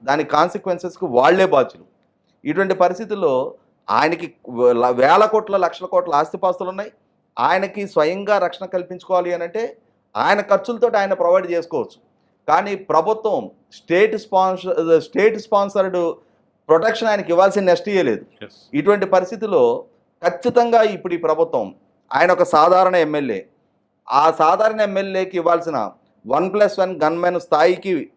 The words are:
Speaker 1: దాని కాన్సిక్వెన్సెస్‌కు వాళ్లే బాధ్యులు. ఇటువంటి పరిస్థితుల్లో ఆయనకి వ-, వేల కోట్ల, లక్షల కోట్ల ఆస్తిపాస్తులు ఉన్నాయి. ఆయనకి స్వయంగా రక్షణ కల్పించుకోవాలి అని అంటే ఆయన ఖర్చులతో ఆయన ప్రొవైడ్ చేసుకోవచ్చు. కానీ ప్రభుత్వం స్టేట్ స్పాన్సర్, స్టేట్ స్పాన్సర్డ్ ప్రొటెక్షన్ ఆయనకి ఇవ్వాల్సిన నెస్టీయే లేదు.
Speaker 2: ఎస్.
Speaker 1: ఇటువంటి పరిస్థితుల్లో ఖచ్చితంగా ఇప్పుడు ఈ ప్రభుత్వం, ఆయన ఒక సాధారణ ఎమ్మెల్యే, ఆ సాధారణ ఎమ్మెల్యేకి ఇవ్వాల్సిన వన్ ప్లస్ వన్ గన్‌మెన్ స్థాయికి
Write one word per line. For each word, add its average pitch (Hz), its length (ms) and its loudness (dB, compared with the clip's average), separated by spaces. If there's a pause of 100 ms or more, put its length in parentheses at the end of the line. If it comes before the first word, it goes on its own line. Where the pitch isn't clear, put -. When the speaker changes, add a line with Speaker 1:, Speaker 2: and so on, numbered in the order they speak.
Speaker 1:
దాని 143 200 -2
కాన్సిక్వెన్సెస్‌కు 175 840 -4
వాళ్లే 160 400 4
బాధ్యులు. 135 380 0 (600)
ఇటువంటి 185 300 -2
పరిస్థితుల్లో 185 600 -2 (560)
ఆయనకి 156 440 -2 (140)
వ-, 120 420 2
వేల 147 340 4
కోట్ల, 214 320 -2
లక్షల 180 300 -4
కోట్ల 175 280 -2
ఆస్తిపాస్తులు 180 540 -2
ఉన్నాయి. 196 220 -10 (480)
ఆయనకి 190 500 -2
స్వయంగా 196 500 -2
రక్షణ 180 280 -4
కల్పించుకోవాలి 180 680 -4
అని 170 80 -6
అంటే 180 340 -8 (380)
ఆయన 165 260 2
ఖర్చులతో 202 580 0
ఆయన 190 160 0
ప్రొవైడ్ 175 360 0
చేసుకోవచ్చు. 165 480 -6 (500)
కానీ 190 280 0
ప్రభుత్వం 190 720 -2 (220)
స్టేట్ 214 440 0
స్పాన్సర్, 180 840 0
స్టేట్ 214 380 0
స్పాన్సర్డ్ 196 600 -2 (680)
ప్రొటెక్షన్ 220 400 0
ఆయనకి 196 240 -2
ఇవ్వాల్సిన 190 320 4
నెస్టీయే 180 380 2
లేదు. 113 220 -2 (200)
Speaker 2:
ఎస్. - 140 -20 (160)
Speaker 1:
ఇటువంటి 190 320 2
పరిస్థితుల్లో 185 800 0 (400)
ఖచ్చితంగా 233 580 2
ఇప్పుడు 180 320 -2
ఈ - 20 -4
ప్రభుత్వం, 156 500 -2 (440)
ఆయన 156 220 2
ఒక 180 100 2
సాధారణ 180 540 4
ఎమ్మెల్యే, 147 440 -2 (680)
ఆ 139 160 2 (140)
సాధారణ 208 420 2
ఎమ్మెల్యేకి 190 560 -2
ఇవ్వాల్సిన 160 540 -2 (360)
వన్ 160 260 -2
ప్లస్ 208 260 2
వన్ 185 260 -2
గన్‌మెన్ 170 360 -2
స్థాయికి 180 760 0